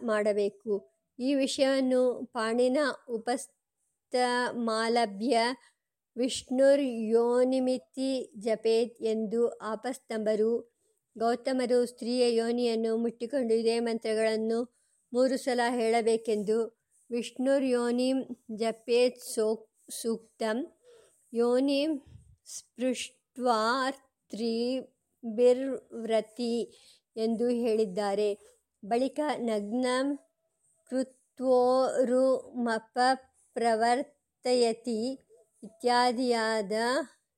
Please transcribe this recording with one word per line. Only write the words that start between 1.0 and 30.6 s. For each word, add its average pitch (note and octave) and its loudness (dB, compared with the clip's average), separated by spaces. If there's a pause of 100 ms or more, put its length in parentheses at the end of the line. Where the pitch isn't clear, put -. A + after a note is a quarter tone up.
ಈ C4+ 0
ವಿಷಯವನ್ನು C4 0
ಪಾಣಿನ B3 0 (320)
ಉಪಸ್ಥಮಾಲಭ್ಯ A#3 -2 (760)
ವಿಷ್ಣುರ್ C4 2
ಯೋನಿಮಿತಿ B3+ 0
ಜಪೇತ್ A3+ 0
ಎಂದು A3 -2
ಆಪಸ್ತಂಭರು A3 -2 (460)
ಗೌತಮರು B3 0
ಸ್ತ್ರೀಯ A#3+ 0
ಯೋನಿಯನ್ನು A3+ 0
ಮುಟ್ಟಿಕೊಂಡು A#3 -2
ಇದೇ A3+ 2
ಮಂತ್ರಗಳನ್ನು A3 -2 (400)
ಮೂರು B3+ 2
ಸಲ B3 -2
ಹೇಳಬೇಕೆಂದು A3+ 0 (320)
ವಿಷ್ಣುರ್ B3+ 0
ಯೋನಿಂ B3 0 (200)
ಜಪೇತ್ A#3 0
ಸೋ-, A3 -2 (240)
ಸೂಕ್ತಂ A3+ -4 (680)
ಯೋನಿಂ C4+ 2 (440)
ಸ್ಪೃಷ್ಟ್ವಾ B3 -2 (400)
ತ್ರಿಭಿರ್ವ್ರತಿ A#3 -2 (420)
ಎಂದು A3+ 0
ಹೇಳಿದ್ದಾರೆ. G#3+ 0 (460)
ಬಳಿಕ A#3+ -2 (180)
ನಗ್ನಂ B3 -2 (680)